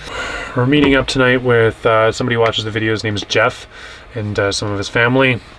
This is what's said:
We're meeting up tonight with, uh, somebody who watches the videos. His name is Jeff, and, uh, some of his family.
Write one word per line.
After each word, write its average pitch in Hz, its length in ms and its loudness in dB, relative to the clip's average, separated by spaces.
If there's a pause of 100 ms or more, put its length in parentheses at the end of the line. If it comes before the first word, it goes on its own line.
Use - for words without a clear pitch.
(560)
We're 123 100 0
meeting 143 300 4
up 131 120 2
tonight 127 360 2
with, 117 420 2
uh, 110 260 4
somebody 123 240 -4
who 117 60 0
watches 110 240 0
the 110 60 -6
videos. 110 200 -2
His 110 120 -2
name 107 120 -4
is 101 80 -4
Jeff, - 440 -2 (480)
and, 104 240 -6
uh, 101 120 0
some 104 200 -6
of 101 60 -4
his 98 120 -6
family. 123 500 2 (180)